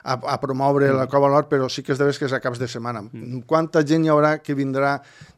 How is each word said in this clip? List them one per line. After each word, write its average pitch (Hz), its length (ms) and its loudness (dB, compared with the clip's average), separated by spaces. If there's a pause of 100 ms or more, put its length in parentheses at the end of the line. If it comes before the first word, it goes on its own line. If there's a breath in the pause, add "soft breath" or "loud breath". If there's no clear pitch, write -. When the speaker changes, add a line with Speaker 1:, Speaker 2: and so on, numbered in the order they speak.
Speaker 1:
a, 135 120 -4
a 127 260 -4
promoure 135 520 2
la 131 120 0
Speaker 2:
Mhm. 127 60 -4
Speaker 1:
Cova 139 200 4
d'Or, 147 180 2
però 131 220 0
sí 139 140 -8
que 139 80 -2
és 131 60 -2
de 139 60 2
veres 143 140 0
que 151 80 -4
és 127 60 -4
a 131 80 -2
caps 120 180 -6
de 127 80 -6
setmana. 117 360 -8
Speaker 2:
Mhm. 120 440 -12
Speaker 1:
Quanta 160 400 2
gent 160 180 2
hi 160 40 2
haurà 151 340 2
que 147 140 -6
vindrà 139 440 -2 (380 loud breath)